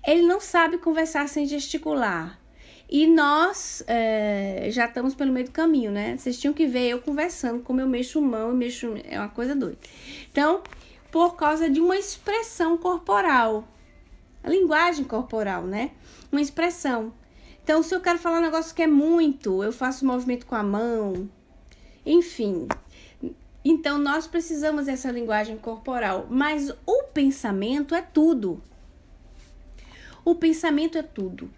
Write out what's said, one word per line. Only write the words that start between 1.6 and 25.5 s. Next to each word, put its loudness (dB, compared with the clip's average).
E 4
nós, 4
é, 0
já 0
estamos -4
pelo 0
meio -2
do -16
caminho, 2
né? -4
Vocês -6
tinham 0
que 2
ver 0
eu -2
conversando, -4
como -2
eu 0
mexo -2
mão, 0
eu -2
mexo, -4
é -10
uma -6
coisa -4
doida. -4
Então, 2
por 2
causa 2
de 4
uma 4
expressão -2
corporal. 2
A -6
linguagem 2
corporal, -4
né? -6
Uma 0
expressão. -2
Então, 4
se -2
eu -2
quero 0
falar 0
um 4
negócio -2
que 0
é 4
muito, 4
eu -2
faço -4
movimento -2
com -8
a -2
mão. -2
Enfim. 0
Então, 2
nós 0
precisamos -2
dessa -4
linguagem -2